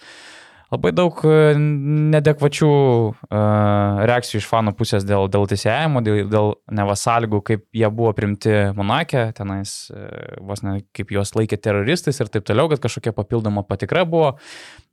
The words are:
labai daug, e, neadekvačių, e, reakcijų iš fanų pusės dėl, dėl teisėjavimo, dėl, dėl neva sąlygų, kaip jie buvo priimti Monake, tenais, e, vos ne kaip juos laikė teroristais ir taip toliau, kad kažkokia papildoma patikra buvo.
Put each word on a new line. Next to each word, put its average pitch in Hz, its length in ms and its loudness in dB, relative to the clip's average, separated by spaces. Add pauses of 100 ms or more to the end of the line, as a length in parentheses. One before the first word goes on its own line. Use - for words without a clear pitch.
(680)
labai - 240 -2
daug, 175 320 0
e, 156 320 6 (560)
neadekvačių, 151 560 2 (560)
e, 104 140 -4 (640)
reakcijų 120 380 0
iš - 80 -10
fanų 110 260 2
pusės 104 320 -2
dėl, 98 240 2
dėl 101 160 2
teisėjavimo, 123 560 0
dėl, 104 140 2 (100)
dėl 107 220 2 (200)
neva 101 220 0
sąlygų, 110 500 0
kaip 107 300 -2
jie 110 160 2
buvo 110 240 0
priimti 104 400 -2 (220)
Monake, 113 580 -2
tenais, 98 560 -10
e, 104 220 -16 (280)
vos 98 240 -10
ne 98 200 -4 (100)
kaip 101 240 -8
juos 98 180 -4
laikė 110 220 -2
teroristais 113 640 -2
ir 107 80 -4
taip 104 160 -6
toliau, 131 240 0
kad 147 160 -2
kažkokia 117 320 -6
papildoma 104 480 -2
patikra 120 400 -2
buvo. 160 320 0 (560)